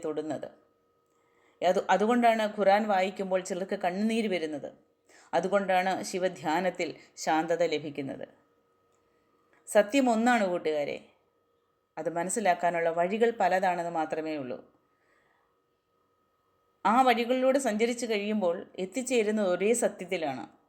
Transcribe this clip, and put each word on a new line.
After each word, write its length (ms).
തൊടുന്നത്. 460
അത്, 220
അതുകൊണ്ടാണ് 560
ഖുറാൻ 420
വായിക്കുമ്പോൾ 520
ചിലർക്ക് 380
കണ്ണുനീര് 500
വരുന്നത്. 440
അതുകൊണ്ടാണ് 720
ശിവധ്യാനത്തിൽ 880
ശാന്തത 460
ലഭിക്കുന്നത്. 640
സത്യം 440
ഒന്നാണ് 360
കൂട്ടുകാരെ. 580
അത് 160
മനസ്സിലാക്കാനുള്ള 760
വഴികൾ 500
പലതാണെന്ന് 500
മാത്രമേ 460
ഉള്ളൂ. 360
ആ 160
വഴികളിലൂടെ 560
സഞ്ചരിച്ചു 480
കഴിയുമ്പോൾ 600
എത്തിച്ചേരുന്നത് 720
ഒരേ 240
സത്യത്തിലാണ്. 960